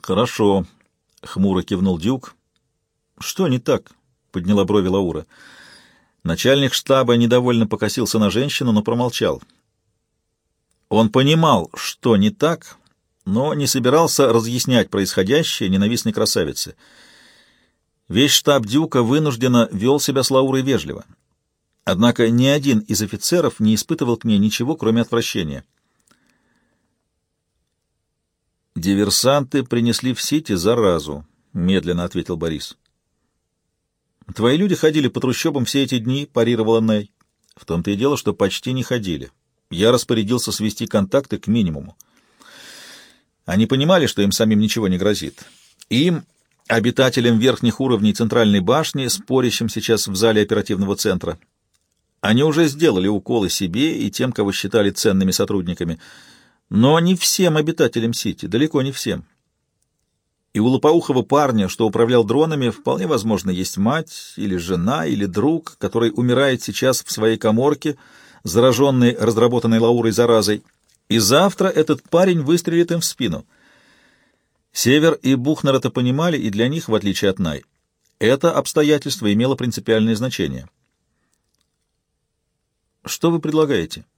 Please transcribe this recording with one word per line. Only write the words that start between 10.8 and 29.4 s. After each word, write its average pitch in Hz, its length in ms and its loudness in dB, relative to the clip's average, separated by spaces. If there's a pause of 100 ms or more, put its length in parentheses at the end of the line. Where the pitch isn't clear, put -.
Он 110 200 4
понимал, 139 640 2
что - 420 0
не 104 140 4
так, 151 480 -4 (500)
но 131 260 -2
не 143 140 -2
собирался 135 640 2
разъяснять 117 580 0
происходящее 101 800 -2
ненавистной 104 460 0
красавице. 87 640 -4 (1300)
Весь 131 240 2
штаб 139 340 2
Дюка 135 380 0
вынужденно 123 640 2
вёл 123 300 0
себя 135 240 -2
с - 80 -4
Лаурой 135 300 2
вежливо. 113 420 -4 (800)
Однако 113 460 2
ни 120 160 2
один 139 340 0
из 123 220 -4
офицеров 135 580 -2
не 107 160 2
испытывал 120 400 -2
к - 80 -8
ней 107 140 0
ничего, 120 400 -2
кроме 113 240 0
отвращения. 92 640 -4 (3000)
"Диверсанты 123 840 0